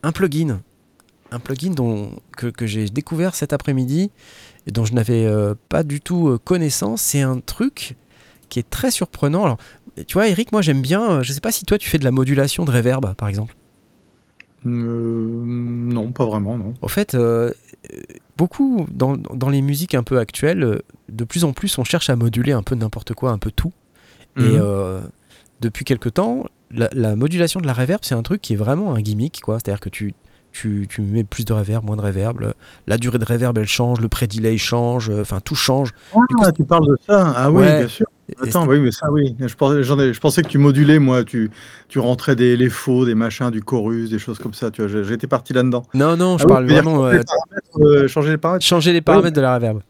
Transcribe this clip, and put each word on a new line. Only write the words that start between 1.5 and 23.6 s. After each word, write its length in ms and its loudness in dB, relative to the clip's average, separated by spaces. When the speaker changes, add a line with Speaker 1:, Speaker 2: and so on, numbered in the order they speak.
Speaker 1:
dont, 380 -4
que, 100 -8
que 200 -6
j'ai 220 -4
découvert 460 -4
cet 180 -6
après-midi 600 -2
et 20 -8
dont 140 -2
je 100 -2
n'avais, 320 2
euh, 280 0
pas 140 0
du 180 -4
tout, 280 0
euh, 100 2
connaissance. 640 -2
C'est 200 0
un 180 -2
truc 560 -6
qui 120 -4
est 100 -8
très 220 -2
surprenant. 520 -2
Alors, 120 0
tu 80 -12
vois, 140 2
Eric, 240 -2
moi 100 2
j'aime 200 2
bien, 280 0
euh, 120 2
je 100 -6
sais 80 -8
pas 120 -4
si 120 -6
toi 140 0
tu 120 -8
fais 80 0
de 60 0
la 80 4
modulation 520 0
de 60 -2
reverb, 460 0
par 120 -6
exemple. 280 -6
Speaker 2:
Euh, 60 -4
non, 680 -4
pas 120 -2
vraiment, 320 -2
non. 260 -8
Speaker 1:
Au 60 -6
fait, 280 -4
euh, 340 2
beaucoup 560 0
dans, 240 0
dans 320 -6
les 120 2
musiques 360 -2
un 80 0
peu 140 0
actuelles, 440 -2
euh, 160 0
de 140 -8
plus 200 -2
en 80 0
plus 260 -4
on 60 0
cherche 260 -2
à 60 4
moduler 360 0
un 100 0
peu 140 -4
n'importe 380 -6
quoi, 180 -2
un 60 -2
peu 120 -6
tout. 220 -4